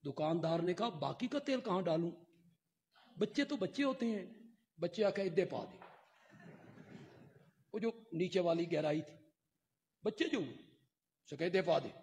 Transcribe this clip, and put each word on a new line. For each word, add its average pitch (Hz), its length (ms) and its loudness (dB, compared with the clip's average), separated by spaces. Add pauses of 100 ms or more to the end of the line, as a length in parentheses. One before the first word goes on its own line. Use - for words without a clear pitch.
दुकानदार 160 560 2
ने 175 140 2
कहा, 226 160 0
"बाकी 143 380 -4
का 285 100 0
तेल 277 220 0
कहां 190 240 0
डालूं?" 170 280 2 (1040)
बच्चे 214 260 2
तो 285 120 -4
बच्चे 196 260 -2
होते 262 240 2
हैं, 208 500 -6 (240)
बच्चे 175 220 0
आके 196 200 2
इद्दे 180 220 2
पा 135 140 -4
दे, - 200 -8 (2000)
वो 214 60 -4
जो 226 340 -4
नीचे 180 260 2
वाली 170 260 2
गहराई 156 340 2
थी, - 320 -14 (720)
बच्चे 220 200 0
जो 294 140 0
हुए, 139 200 -4 (680)
उसे 147 100 -10
कह, 160 100 0
"इद्दे 185 160 4
पा 156 160 4
दे।" 135 140 -4 (100)